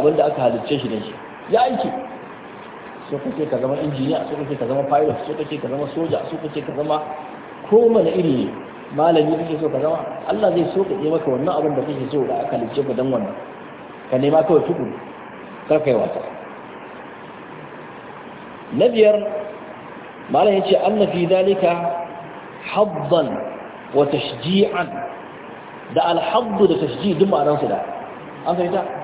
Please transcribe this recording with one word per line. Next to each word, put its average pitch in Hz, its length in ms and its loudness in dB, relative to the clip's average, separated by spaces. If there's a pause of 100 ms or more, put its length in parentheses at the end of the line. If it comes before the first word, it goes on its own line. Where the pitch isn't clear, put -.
abin 151 160 6
da 147 100 6
aka 143 160 0
halicce 120 380 2
shi 120 80 -4
da 110 160 -4
shi. - 80 -10 (380)
Ya 226 180 6
aiki. - 220 -2 (1200)
So 143 80 -4
kake 151 320 -4
ka 127 100 0
zama 131 160 0
injiniya, 143 540 -2
so 151 100 -6
kake 139 180 -4
ka 123 80 -4
zama 135 220 0
pilot, 147 280 4 (100)
so 151 80 -6
kake 151 260 -6
ka 127 80 -4
zama 143 260 -4
soja, 160 240 0 (120)
so 160 100 -6
kake 147 240 -6
ka 156 100 -8
zama 151 280 0 (640)
kowane 220 420 6
iri 156 360 2
ne. - 20 -2 (480)
Malami 160 420 6
kake 165 220 -2
so 160 80 0
ka 135 100 -2
zama, 151 220 0 (260)
Allah 202 240 2
zai 170 220 4
sauƙaƙe 151 380 0
maka 156 200 2
wannan 139 240 0
abin 151 220 0
da 131 80 2
kake 135 260 -4
so 139 160 2
da - 160 0
aka - 160 -2
halicce 120 240 -2
ka 131 120 -2
dan 127 180 0
wannan. 104 220 -2 (760)
Ka 107 80 4
nema 147 240 6
kawai 160 240 4
tukuru, 147 240 -2 (800)
kar 156 160 6
kai 131 80 6
wasa. - 240 0 (2500)
Na 214 160 4
biyar, 214 320 6 (1120)
malam 185 240 6
ya 196 80 4
ce, 190 160 4
"Anna 202 320 4
fi 175 160 2
dhalika 190 460 4 (1000)
habban 156 580 2 (640)
wa 147 120 6
tashji'an." 165 800 0 (1080)
Da 160 80 4 (120)
alhabbu 196 560 4
da 165 80 4
tashji' 160 400 0
duk 190 100 6
ma'anansu 147 380 4
da. 98 160 0 (640)
An 170 80 2
fahimta? 180 280 2 (220)